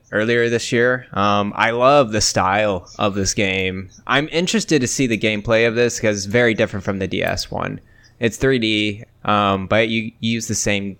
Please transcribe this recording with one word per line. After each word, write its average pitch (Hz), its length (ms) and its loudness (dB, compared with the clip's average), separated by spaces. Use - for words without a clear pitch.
earlier 117 360 2
this 117 220 -2
year. 123 400 0
Um, 101 460 0
I 113 140 2
love 123 420 4
the 107 80 0
style 98 760 0
of 101 180 0
this 95 180 -2
game. 95 560 -2
I'm 143 240 0
interested 170 480 0
to 123 80 0
see 135 200 0
the 110 100 0
gameplay 110 500 2
of 110 80 0
this 120 240 0
'cause 107 200 0
it's 98 60 -8
very 117 280 2
different 101 320 -2
from 98 140 -2
the 95 80 -2
D 95 140 -4
S 87 300 -4
one. - 300 -6
It's 117 160 0
three 135 220 2
D, 107 440 0
um, 98 420 2
but 113 220 2
you, 113 140 -2
you 113 140 -2
use 113 120 -6
the 107 80 -4
same 101 440 -2